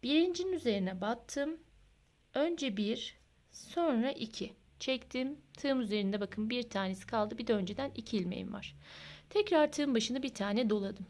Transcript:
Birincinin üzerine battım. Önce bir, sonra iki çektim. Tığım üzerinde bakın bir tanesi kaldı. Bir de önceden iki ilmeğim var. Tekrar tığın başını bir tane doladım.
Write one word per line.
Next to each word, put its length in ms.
Birincinin 500
üzerine 480
battım. 580
Önce 440
bir, 380
sonra 600
iki 420
çektim. 580
Tığım 280
üzerinde 400
bakın 280
bir 200
tanesi 380
kaldı. 300
Bir 100
de 60
önceden 420
iki 220
ilmeğim 360
var. 220
Tekrar 420
tığın 240
başını 280
bir 100
tane 360
doladım. 400